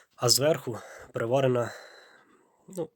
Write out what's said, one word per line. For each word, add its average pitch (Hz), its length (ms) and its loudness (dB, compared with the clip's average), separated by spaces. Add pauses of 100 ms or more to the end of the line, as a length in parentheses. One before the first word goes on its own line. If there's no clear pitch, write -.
(160)
А 123 120 2
зверху 127 500 2 (340)
приварена, 123 600 0 (960)
ну, 170 280 -8